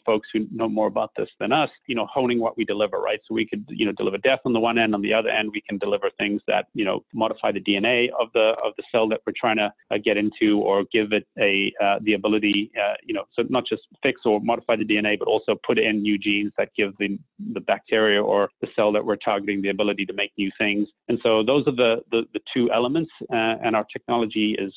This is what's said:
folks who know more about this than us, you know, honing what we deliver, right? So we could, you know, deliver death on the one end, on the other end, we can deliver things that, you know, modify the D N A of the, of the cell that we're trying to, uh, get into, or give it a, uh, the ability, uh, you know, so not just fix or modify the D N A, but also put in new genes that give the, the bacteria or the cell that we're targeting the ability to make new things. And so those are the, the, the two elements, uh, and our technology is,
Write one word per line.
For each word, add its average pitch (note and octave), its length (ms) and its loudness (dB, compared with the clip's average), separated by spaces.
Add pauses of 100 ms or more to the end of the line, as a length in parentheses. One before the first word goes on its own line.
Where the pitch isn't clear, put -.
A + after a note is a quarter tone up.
folks G#2+ 260 2
who G#2+ 180 -2
know A2+ 200 -2
more G#2+ 160 0
about G#2+ 320 -2
this G#2 100 -4 (100)
than G#2+ 140 -2
us, D3+ 160 2 (180)
you C3 80 -4
know, G#2+ 120 -2
honing B2 340 0
what A2+ 160 -2
we A2+ 80 -2
deliver, G2+ 320 0
right? G#2+ 320 -2
So A2+ 60 -4
we A2+ 100 0
could, G#2 240 -6
you - 160 -2
know, G2+ 80 0
deliver G2+ 240 -2
death C3 300 0
on B2 80 2
the A2+ 60 2
one A#2 180 0
end, A2 160 2
on G2+ 80 0
the G#2 100 0
other A2 160 0
end, A2 240 -2
we G#2 80 -8
can G2+ 160 -6
deliver G2+ 320 -2 (100)
things G#2 300 -2
that, G2 240 0
you G#2+ 140 -2
know, G2 260 -2
modify A2 400 -2
the G2 80 -6
D G2+ 160 0
N G2+ 80 -2
A A#2+ 340 2
of A2+ 140 -2
the, A2+ 220 4 (100)
of G#2+ 140 -4
the - 120 -8
cell A2 180 2
that A2 180 -2
we're - 100 -4
trying A2 220 2
to, G#2 120 0 (200)
uh, G#2+ 120 0
get G#2+ 140 2
into, G#2 440 2
or G2 300 2
give G#2+ 220 0
it G#2 140 -2 (120)
a, G2 320 2 (120)
uh, G2+ 180 2
the G#2+ 140 0
ability, G#2 560 0 (120)
uh, G2+ 120 -2 (100)
you A2+ 80 -8
know, G2 120 -6 (100)
so A#2+ 160 0
not B2+ 160 0
just - 160 -4 (200)
fix C3 220 0
or G#2+ 160 4
modify A2+ 360 0
the G#2+ 80 -2
D G#2+ 120 0
N G#2 80 0
A, G#2 120 2
but G#2 120 -4
also G#2+ 340 0
put A#2 160 2
in A2 220 2
new G#2 160 2
genes G#2 400 -2
that G2+ 180 -2
give G2 220 -2
the, G2 220 -4 (340)
the G2+ 80 -6
bacteria G#2 640 2
or G2+ 260 2 (140)
the - 120 -4
cell G#2+ 180 2
that G#2 120 0
we're G#2 120 0
targeting G2+ 440 -2
the G2 80 -2
ability G2+ 380 -2
to F#2+ 80 -10
make G2+ 240 -4
new G2 180 -2
things. G#2 320 -2 (200)
And A#2 140 0
so A2 200 4
those C3+ 260 2
are C3 80 0
the, A#2 340 2
the, A2+ 120 2 (100)
the - 80 -6 (140)
two A#2+ 180 2
elements, B2+ 380 0 (200)
uh, A2+ 320 0
and A2+ 140 0
our G#2 160 0
technology G#2+ 680 -2
is, G2 180 -6